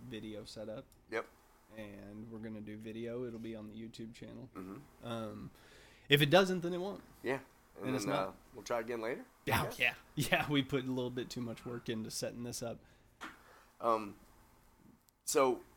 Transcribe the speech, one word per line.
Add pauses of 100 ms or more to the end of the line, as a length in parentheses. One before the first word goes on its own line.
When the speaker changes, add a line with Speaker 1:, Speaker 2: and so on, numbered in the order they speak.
Speaker 1:
video
set
up. (280)
Speaker 2:
Yep. (500)
Speaker 1:
And
we're
gonna
do
video.
It'll
be
on
the
YouTube
channel.
Speaker 2:
Mm-hmm.
Speaker 1:
Um, (580)
if
it
doesn't,
then
it
won't. (220)
Speaker 2:
Yeah. (400)
And
Speaker 1:
And
it's
Speaker 2:
then,
Speaker 1:
not.
Speaker 2:
uh, (220)
we'll
try
again
later,
I (200)
Speaker 1:
Yeah,
Speaker 2:
guess.
Speaker 1:
yeah. (100)
<laughs>
Yeah,
we
put
a
little
bit
too
much
work
into
setting
this
up. (1040)
Speaker 2:
Um, (1120)
so (160)